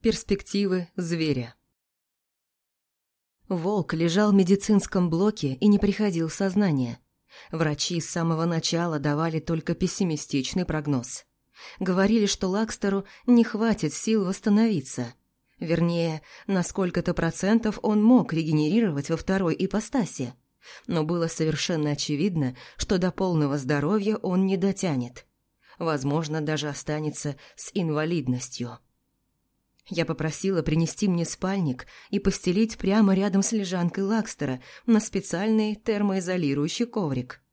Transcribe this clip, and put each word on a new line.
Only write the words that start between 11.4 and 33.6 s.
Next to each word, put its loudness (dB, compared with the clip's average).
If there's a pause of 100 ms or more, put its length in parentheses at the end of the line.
Говорили, 2
что -2
Лакстеру -2 (240)
не 8
хватит -2
сил 0
восстановиться. 0 (460)
Вернее, 0 (260)
на 2
сколько-то -2
процентов 0
он 2
мог 6
регенерировать 0
во 0
второй 0
ипостаси. -4 (540)
Но 0
было -2
совершенно -2
очевидно, -2 (200)
что 0
до 0
полного 0
здоровья 0
он 0
не 0
дотянет. -2 (500)
Возможно, -2
даже -2
останется -6 (180)
с -12
инвалидностью. -4 (1080)
Я 0
попросила -2
принести 0
мне 2
спальник -4 (240)
и 0
постелить 0
прямо 4
рядом 2
с 0
лежанкой -2